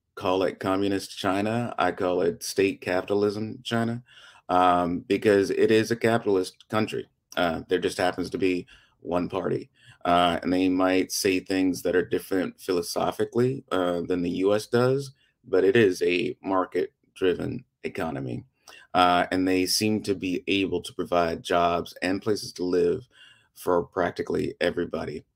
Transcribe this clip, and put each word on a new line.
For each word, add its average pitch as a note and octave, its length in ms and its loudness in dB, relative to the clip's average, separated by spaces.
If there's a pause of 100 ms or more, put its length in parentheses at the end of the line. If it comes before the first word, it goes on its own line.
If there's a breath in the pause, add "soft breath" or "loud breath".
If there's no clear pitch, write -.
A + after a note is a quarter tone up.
(160)
call F#2+ 260 0
it - 180 -2
communist G2 560 -2
China. G#2+ 600 -2
I F2+ 140 0
call F2+ 280 0
it E2+ 220 -2
state - 380 0
capitalism G2+ 840 -2
China, A#2 400 -2 (460 soft breath)
um, F2 520 4
because G2+ 500 2
it G#2+ 200 2
is A2 200 4
a A2+ 60 -2
capitalist G#2+ 720 0
country. G#2+ 400 -4 (280)
Uh, E2 320 0
there F2+ 100 2
just F2+ 200 -4
happens F2+ 320 0
to F2+ 80 -6
be F#2 280 0 (340 soft breath)
one F2 280 -2
party. F2+ 420 -4 (340 soft breath)
Uh, F2 380 4
and F2 100 -2
they F#2 160 2
might F#2 420 2
say F#2+ 300 0
things F#2 420 0
that F2 140 0
are F2 80 2
different F2 560 -4
philosophically, F#2+ 1120 -2
uh, F2 300 0
than F2+ 180 -2
the F2 100 -2
U F#2 240 2
S G#2+ 120 -2
does, C3 460 0 (340)
but F#2 180 4
it G2 120 6
is G2 260 4
a F2 400 0
market-driven F2+ 1200 -2 (200)
economy. - 600 -6 (500 soft breath)
Uh, F2 380 6
and F#2 160 2
they F#2 180 2
seem G#2+ 340 0
to G2+ 140 -2
be F#2 320 -4
able F#2 340 0
to - 140 -14
provide E2+ 480 0
jobs E2+ 600 0
and F#2+ 200 -2
places G#2 300 -4
to F2 100 -8
live F2 460 0 (460 soft breath)
for F2+ 280 0
practically F2 800 -4
everybody. E2 640 -4 (120)